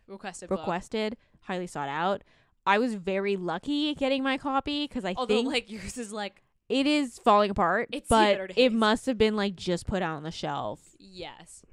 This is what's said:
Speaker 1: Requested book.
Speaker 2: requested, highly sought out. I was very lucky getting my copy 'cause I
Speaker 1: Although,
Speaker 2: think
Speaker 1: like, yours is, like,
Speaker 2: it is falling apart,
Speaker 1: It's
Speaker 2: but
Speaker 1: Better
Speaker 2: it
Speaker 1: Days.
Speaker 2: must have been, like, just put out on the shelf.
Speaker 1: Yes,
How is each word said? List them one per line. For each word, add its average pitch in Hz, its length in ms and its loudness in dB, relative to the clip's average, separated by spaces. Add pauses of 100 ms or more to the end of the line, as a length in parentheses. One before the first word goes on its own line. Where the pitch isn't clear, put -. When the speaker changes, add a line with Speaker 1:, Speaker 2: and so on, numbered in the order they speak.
Speaker 1:
Requested 190 440 -14
book. 190 100 -2
Speaker 2:
requested, 214 580 -6 (240)
highly 180 260 -6
sought 143 220 -6
out. 170 340 -2 (420)
I 196 120 4
was 240 180 2
very 196 420 -2
lucky 285 580 -2
getting 269 260 0
my 269 160 0
copy 285 500 -2
'cause 240 180 -8
I 185 120 -4
Speaker 1:
Although, 214 180 0
Speaker 2:
think 233 120 2
Speaker 1:
like, 247 240 -2
yours 202 260 -12
is, 220 160 -8
like, 208 300 -10 (260)
Speaker 2:
it 269 180 2
is 294 320 2
falling 208 300 6
apart, 196 420 0
Speaker 1:
It's - 160 -10
Speaker 2:
but 214 260 6
Speaker 1:
Better 190 120 -4
Speaker 2:
it 185 100 -12
Speaker 1:
Days. 247 160 6
Speaker 2:
must 220 360 2
have 247 100 0
been, 214 180 4
like, 202 200 -2
just 170 320 -2
put 185 140 -2
out 160 140 -4
on 147 80 -10
the 160 80 -8
shelf. 139 680 -8
Speaker 1:
Yes, 175 720 -18